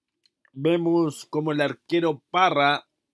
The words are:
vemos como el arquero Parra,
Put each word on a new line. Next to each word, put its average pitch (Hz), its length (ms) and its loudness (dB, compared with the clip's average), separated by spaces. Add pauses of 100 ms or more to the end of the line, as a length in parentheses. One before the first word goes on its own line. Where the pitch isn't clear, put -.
(520)
vemos 165 760 0
como 156 220 -4
el 147 100 -2
arquero 151 680 -2
Parra, 147 560 2 (280)